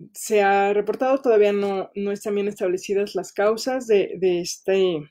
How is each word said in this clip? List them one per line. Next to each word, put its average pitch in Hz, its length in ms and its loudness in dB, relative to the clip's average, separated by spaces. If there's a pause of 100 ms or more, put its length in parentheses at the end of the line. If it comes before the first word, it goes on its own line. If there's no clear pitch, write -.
(140)
se 214 260 0
ha 196 320 4
reportado, 220 480 0
todavía 208 320 4
no, 196 420 -2
no 202 180 -4
están 208 220 -6
bien 202 140 -2
establecidas 202 640 -2
las - 180 -6
causas 226 540 -2
de, 202 320 2
de 175 220 0
este, 185 600 0 (100)